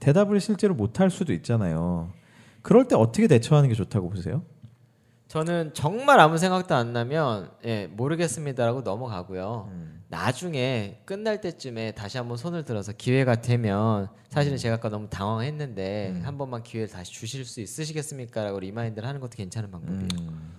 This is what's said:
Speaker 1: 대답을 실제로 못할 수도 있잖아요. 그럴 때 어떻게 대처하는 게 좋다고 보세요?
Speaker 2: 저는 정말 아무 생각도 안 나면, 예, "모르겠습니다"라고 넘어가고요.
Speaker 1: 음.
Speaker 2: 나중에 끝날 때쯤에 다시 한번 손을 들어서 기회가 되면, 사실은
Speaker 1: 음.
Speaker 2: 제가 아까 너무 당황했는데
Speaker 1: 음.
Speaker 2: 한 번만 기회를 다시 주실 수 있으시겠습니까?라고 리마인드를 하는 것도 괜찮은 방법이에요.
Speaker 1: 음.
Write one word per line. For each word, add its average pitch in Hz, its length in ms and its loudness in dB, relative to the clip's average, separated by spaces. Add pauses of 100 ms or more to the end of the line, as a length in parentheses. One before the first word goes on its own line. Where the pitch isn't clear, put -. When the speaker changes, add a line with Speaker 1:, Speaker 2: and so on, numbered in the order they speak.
Speaker 1:
대답을 202 400 6
실제로 196 340 2
못할 127 360 2
수도 175 240 -2
있잖아요. 85 760 0 (520)
그럴 254 260 6
때 247 80 4
어떻게 117 320 6
대처하는 139 400 8
게 117 60 2
좋다고 95 340 0
보세요? 92 340 -4 (840)
Speaker 2:
저는 160 460 -2
정말 240 460 6
아무 160 180 8
생각도 185 380 2
안 117 160 0
나면, 120 580 -2 (140)
예, 107 240 -4
"모르겠습니다"라고 135 960 -2
넘어가고요. 98 880 -6
Speaker 1:
음. 82 360 -14
Speaker 2:
나중에 123 960 -4
끝날 214 360 -4
때쯤에 117 520 -8
다시 104 240 -10
한번 120 200 -6
손을 170 280 -6
들어서 107 280 -6
기회가 123 480 2
되면, 107 680 2 (220)
사실은 143 260 0
Speaker 1:
음. - 20 -4
Speaker 2:
제가 113 180 0
아까 113 120 -4
너무 104 220 -6
당황했는데 107 1080 -4
Speaker 1:
음. 87 80 -6
Speaker 2:
한 143 140 -8
번만 127 240 -8
기회를 113 260 -6
다시 90 240 -14
주실 127 320 -10
수 120 160 -12
있으시겠습니까?라고 123 1000 -6
리마인드를 110 480 -6
하는 139 120 -8
것도 127 160 -10
괜찮은 101 360 -8
방법이에요. 92 360 -6 (120)
Speaker 1:
음. 80 380 -12